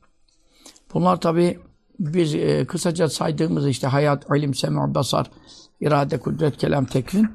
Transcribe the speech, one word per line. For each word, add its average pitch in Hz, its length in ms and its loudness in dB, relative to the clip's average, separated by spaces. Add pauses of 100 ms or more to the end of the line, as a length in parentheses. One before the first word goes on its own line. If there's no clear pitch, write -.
(960)
Bunlar 175 260 2
tabii 170 380 2 (400)
biz, 160 360 0
e, 151 300 0
kısaca 165 440 -2
saydığımız 160 600 -2
işte 135 180 -2
hayat, 143 400 2 (100)
ilim, 143 180 0
sem'u, 143 400 -2
basar, - 360 -2 (500)
irade, 147 380 0
kudret, 147 380 -2
kelam, 147 280 0
tekvin. 156 400 0 (100)